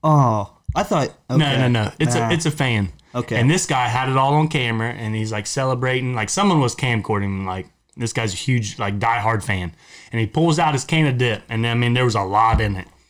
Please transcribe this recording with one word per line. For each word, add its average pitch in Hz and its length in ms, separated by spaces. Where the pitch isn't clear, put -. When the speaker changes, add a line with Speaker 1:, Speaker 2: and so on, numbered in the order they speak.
Speaker 1:
Oh, 127 500
I 180 80
thought. 151 280
Speaker 2:
No, 127 60
Speaker 1:
Okay. 143 220
Speaker 2:
no, 127 100
no. 110 300
It's 151 160
Speaker 1:
Nah. - 140
Speaker 2:
a, 170 40
it's 165 140
a 151 40
fan. 113 420
Speaker 1:
Okay. 120 220
Speaker 2:
And 120 140
this 185 160
guy 127 220
had 131 220
it 131 60
all 135 180
on 156 140
camera, 117 420
and 110 240
he's, 110 180
like, 107 140
celebrating. 127 680
Like, 107 140
someone 190 320
was 123 160
camcording 110 480
him. 98 220
Like, 92 220
this 117 160
guy's 110 220
a - 20
huge, 120 420
like, 101 200
diehard 110 440
fan, 90 300
and 113 80
he 110 60
pulls 160 320
out 156 160
his 127 100
can 160 220
of 131 100
dip, 120 320
and, 113 180
I 117 80
mean, 120 200
there 127 100
was 113 100
a 104 80
lot 113 380
in 101 160
it, 92 100